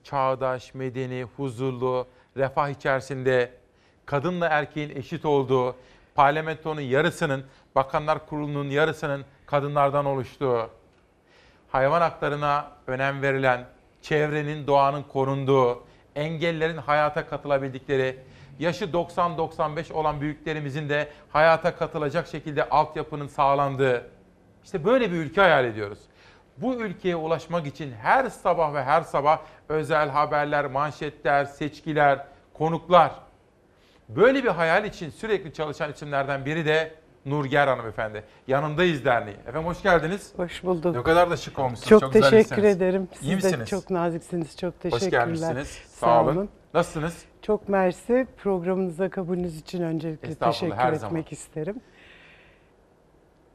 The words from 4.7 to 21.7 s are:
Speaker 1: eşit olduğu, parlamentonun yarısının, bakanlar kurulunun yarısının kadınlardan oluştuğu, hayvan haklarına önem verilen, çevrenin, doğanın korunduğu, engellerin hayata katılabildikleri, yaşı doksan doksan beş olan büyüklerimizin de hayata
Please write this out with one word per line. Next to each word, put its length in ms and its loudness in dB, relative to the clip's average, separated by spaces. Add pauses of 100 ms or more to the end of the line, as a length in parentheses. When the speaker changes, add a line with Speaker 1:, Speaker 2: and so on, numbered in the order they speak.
Speaker 1:
eşit 280 -8
olduğu, 520 2 (380)
parlamentonun 680 2
yarısının, 640 0 (300)
bakanlar 520 -2
kurulunun 440 -6
yarısının 540 -2 (220)
kadınlardan 580 0
oluştuğu, 680 -2 (1000)
hayvan 320 2
haklarına 720 -2 (140)
önem 360 -4
verilen, 420 2 (380)
çevrenin, 640 -2
doğanın 360 2
korunduğu, 800 2 (340)
engellerin 600 -2
hayata 500 0
katılabildikleri, 880 -2 (420)
yaşı 340 -4
doksan 460 -2
doksan 380 -4
beş 140 -8
olan 300 -2
büyüklerimizin 680 -6
de 200 -2 (220)
hayata 460 4